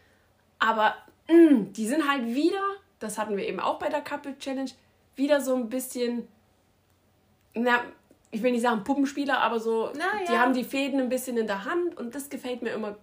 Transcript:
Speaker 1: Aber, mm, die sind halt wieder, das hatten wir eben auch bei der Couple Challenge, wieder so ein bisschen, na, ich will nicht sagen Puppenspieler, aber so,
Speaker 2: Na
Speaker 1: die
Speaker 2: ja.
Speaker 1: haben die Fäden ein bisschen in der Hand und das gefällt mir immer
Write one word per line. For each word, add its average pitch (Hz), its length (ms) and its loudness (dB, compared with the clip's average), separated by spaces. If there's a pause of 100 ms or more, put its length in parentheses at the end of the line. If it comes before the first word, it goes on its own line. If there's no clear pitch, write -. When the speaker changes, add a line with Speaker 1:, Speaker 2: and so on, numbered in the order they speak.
(600)
Speaker 1:
Aber, 220 340 4 (360)
mm, 302 420 8
die 220 160 -6
sind 294 220 0
halt 277 160 0
wieder, 311 340 0 (400)
das 208 180 -8
hatten 214 200 -4
wir 190 100 -4
eben 185 140 -6
auch 302 180 -2
bei 349 80 -4
der 285 140 -2
Couple 285 380 -10
Challenge, 269 320 -6 (440)
wieder 285 260 2
so 254 140 0
ein 247 140 -2
bisschen, 240 580 -4 (1300)
na, 240 240 2 (500)
ich 220 140 -8
will 247 80 4
nicht 240 100 0
sagen 220 220 0
Puppenspieler, 269 560 -2
aber 226 200 0
so, 226 380 -2
Speaker 2:
Na 330 80 -4 (220)
Speaker 1:
die 339 60 0
Speaker 2:
ja. - 60 2
Speaker 1:
haben 254 140 4
die 247 100 -2
Fäden 277 360 -2
ein 254 100 0
bisschen 247 280 -4
in 220 100 -2
der 196 180 -6
Hand 349 320 -2
und 240 160 -10
das 277 160 -12
gefällt 247 320 -8
mir 233 100 -4
immer 208 300 -6